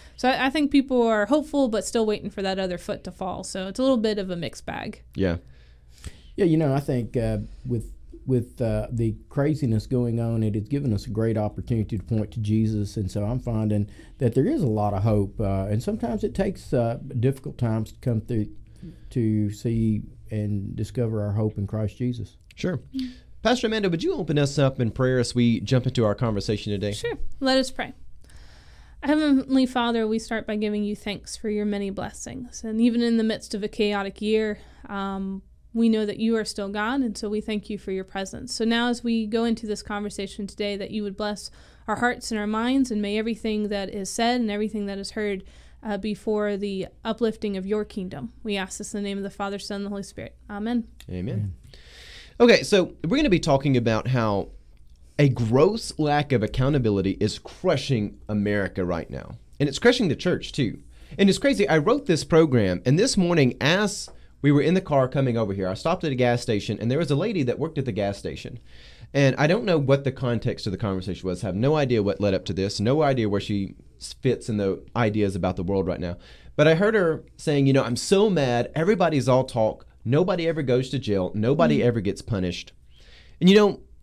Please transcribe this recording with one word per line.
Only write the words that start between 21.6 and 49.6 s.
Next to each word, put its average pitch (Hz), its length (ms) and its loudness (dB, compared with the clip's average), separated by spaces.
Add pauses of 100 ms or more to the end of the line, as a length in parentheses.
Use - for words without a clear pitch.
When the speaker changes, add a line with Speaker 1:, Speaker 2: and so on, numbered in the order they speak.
Speaker 3:
Christ 110 300 -4
Jesus. 123 400 -6 (180)
Speaker 2:
Sure. 139 260 -4 (600)
Pastor 240 240 2
Amanda, 214 240 0
would 170 120 -2
you 359 120 0
open 165 240 -2
us 143 200 0
up 135 220 2
in 113 100 0
prayer 127 280 2
as - 160 0
we 120 260 4
jump 123 260 2
into 127 180 0
our 104 100 2
conversation 107 580 -2
today? 101 200 -2
Speaker 1:
Sure. 403 260 -6 (220)
Let 262 180 2
us 262 120 0
pray. - 240 -8 (1080)
Heavenly 269 600 4
Father, 233 420 0
we 220 120 0
start 220 280 -6
by 214 100 -4
giving 208 280 -2
you 208 100 -2
thanks - 420 -10
for 226 120 -8
your 208 160 -2
many 202 260 -2
blessings. 247 720 -10
And 220 180 -2
even 240 220 4
in 233 140 2
the 220 80 2
midst - 300 -4
of 196 80 -4
a 208 60 -4
chaotic 202 520 -2
year, 214 380 0 (300)
um, 196 540 -6 (300)
we 233 160 4
know 220 160 2
that 208 140 -4
you 226 180 2
are 220 80 0
still 202 240 -6
God, 214 320 -2
and 233 160 -2
so 208 140 -6
we 214 100 -2
thank 214 300 -4
you 208 80 -6
for 196 140 -8
your 190 120 -4
presence. 196 500 -10
So 226 100 -2
now 233 240 2
as 240 140 -2
we 226 240 0
go 226 180 0
into 226 220 -2
this 208 160 -6
conversation 202 640 -8
today, 202 300 -6
that 202 140 -8
you 208 120 -6
would 202 140 -8
bless 208 340 -6 (360)
our 269 100 -2
hearts 247 340 -2
and 220 80 -2
our 208 80 -2
minds, 247 440 0
and 208 100 -2
may 208 160 -2
everything 220 520 -2
that 196 200 -4
is 196 220 -8
said 240 300 0
and 220 100 0
everything 208 360 -4
that 196 120 -8
is 196 140 -10
heard, 202 320 -6 (380)
uh, 202 140 -4
be 208 180 -4
for 208 420 -2
the 190 320 -6 (160)
uplifting 220 520 -2
of 185 100 -6
your 208 180 -2
kingdom. 185 480 -10 (100)
We 208 140 -4
ask 190 220 -6
this 208 160 -10
in 202 80 -4
the 202 60 -6
name 196 100 -6
of 196 60 -6
the 196 60 -6
Father, 202 280 -6
Son, 202 180 -8